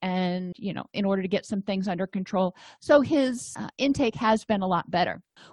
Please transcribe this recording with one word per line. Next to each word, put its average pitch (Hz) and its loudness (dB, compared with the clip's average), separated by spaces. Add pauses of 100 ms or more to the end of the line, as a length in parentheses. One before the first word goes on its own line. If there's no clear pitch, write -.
and, 185 -2
you 196 -6
know, - -8
in 202 -2
order 196 0
to 190 -2
get 185 -2
some 196 -4
things 190 -2
under 185 -2
control. 190 -2 (260)
So 294 6
his, 262 0
uh, - -8 (120)
intake 269 0
has 220 2
been 202 0
a 185 0
lot 175 0
better. 180 0 (300)